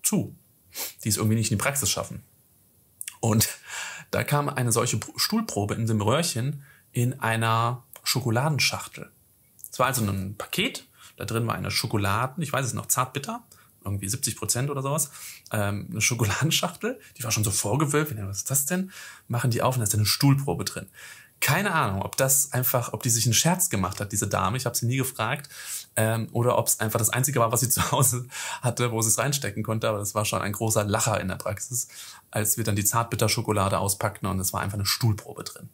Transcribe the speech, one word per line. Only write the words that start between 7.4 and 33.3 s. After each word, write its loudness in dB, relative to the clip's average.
Schokoladenschachtel. 0
Es -12
war 6
also 2
ein -2
Paket, -6
da -8
drin -2
war -2
eine -4
Schokoladen-, 0
ich -4
weiß 0
es -4
noch, -6
Zartbitter, -2
irgendwie -4
siebzig -2
Prozent -2
oder -4
sowas, -2
ähm, -2
eine -4
Schokoladenschachtel, 0
die -8
war -2
schon 2
so 2
vorgewölbt, 2
wir -8
denken, -8
"Was -8
ist -6
das 0
denn?", -2
machen 0
die 0
auf 2
und 0
da 0
ist 0
eine 4
Stuhlprobe 4
drin. -8
Keine 2
Ahnung, 2
ob -4
das 4
einfach, 0
ob -6
die 2
sich 2
einen 4
Scherz 4
gemacht 0
hat, -4
diese 0
Dame, 2
ich -2
habe -2
sie 0
nie 2
gefragt, -2
ähm, 2
oder 4
ob's 2
einfach 2
das 4
Einzige 2
war, 6
was 2
sie 2
<laughs> 2
zu 2
Hause 4
hatte, 0
wo 0
sie 2
es 4
reinstecken -2
konnte, 0
aber 0
das -6
war 2
schon 0
ein -2
großer 2
Lacher 2
in -4
der -4
Praxis, -6
als 0
wir -2
dann 2
die 0
Zartbitterschokolade 2